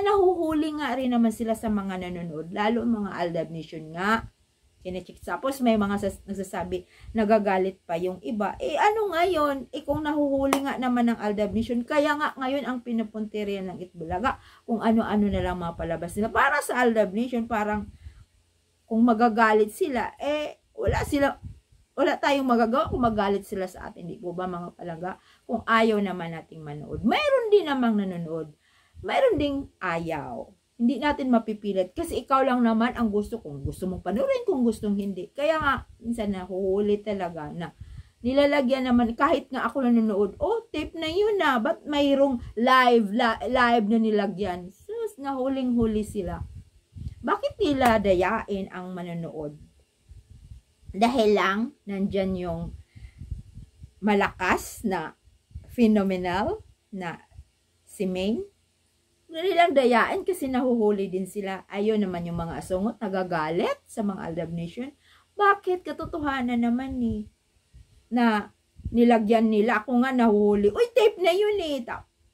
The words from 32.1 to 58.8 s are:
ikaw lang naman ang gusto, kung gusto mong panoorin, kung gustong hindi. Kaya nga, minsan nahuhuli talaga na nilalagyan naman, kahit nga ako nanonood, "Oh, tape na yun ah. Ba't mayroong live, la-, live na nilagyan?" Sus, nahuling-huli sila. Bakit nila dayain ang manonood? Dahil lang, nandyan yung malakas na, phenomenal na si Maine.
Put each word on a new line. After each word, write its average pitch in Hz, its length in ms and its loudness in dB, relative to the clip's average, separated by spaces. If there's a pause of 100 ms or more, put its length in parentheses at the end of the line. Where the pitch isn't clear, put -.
ikaw 269 160 4
lang 247 160 2
naman 233 400 2
ang 233 80 0
gusto, 208 320 -4
kung 143 240 -12
gusto 151 240 -6
mong 180 160 -6
panoorin, 494 400 0
kung 349 240 0
gustong 214 320 0
hindi. 190 320 -6
Kaya 302 240 0
nga, 285 200 0 (280)
minsan 226 320 -4
nahuhuli 196 640 0
talaga 175 560 -6
na 170 160 -8 (480)
nilalagyan 269 640 2
naman, 240 320 2
kahit 277 320 2
nga 254 240 -6
ako 269 160 0
nanonood, 214 480 2
"Oh, 440 400 -2
tape 302 240 -6
na 320 80 -4
yun 403 320 0
ah. 262 240 2
Ba't 240 240 -4
mayroong 277 560 2 (160)
live, 240 560 6
la-, 233 320 2
live 240 400 4
na 226 160 4
nilagyan?" 196 640 0
Sus, 427 480 -10
nahuling-huli 254 880 0
sila. 175 400 -8 (800)
Bakit 415 320 -2
nila 262 480 2
dayain 196 640 0
ang 185 240 -12
manonood? 170 640 -8 (1400)
Dahil 214 480 2
lang, 202 320 0 (160)
nandyan 196 480 -2
yung 170 400 -8 (1300)
malakas 196 800 0
na, 185 320 -4 (560)
phenomenal 202 880 2 (320)
na 180 320 -10 (640)
si - 160 -8
Maine. 190 400 -2 (840)